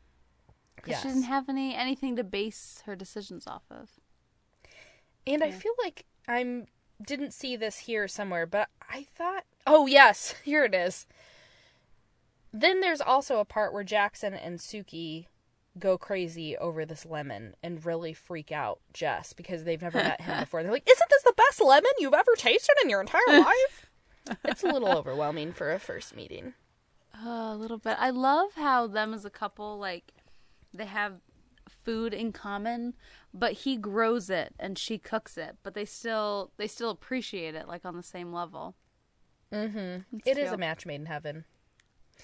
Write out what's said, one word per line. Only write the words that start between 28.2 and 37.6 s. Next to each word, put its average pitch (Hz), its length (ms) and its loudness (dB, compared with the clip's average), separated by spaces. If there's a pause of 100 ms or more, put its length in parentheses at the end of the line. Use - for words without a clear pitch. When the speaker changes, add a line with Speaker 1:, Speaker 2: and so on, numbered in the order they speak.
Speaker 1:
how 269 300 2
them 214 280 -2
as 208 100 -12
a 202 60 -12
couple, 208 480 -10
like, 185 340 -10 (600)
they 196 120 -10
have 202 340 -4 (640)
food 226 280 -2
in 208 200 -4
common, 233 640 -6 (380)
but 185 200 -2
he 262 240 -2
grows 214 520 0
it 180 300 -2
and 190 180 -8
she - 220 -6
cooks - 400 -6
it, 156 240 -10
but 196 120 -10
they 208 100 -8
still, 208 720 -4
they 208 100 -6
still 233 240 -6
appreciate 185 640 -6
it, 156 140 -12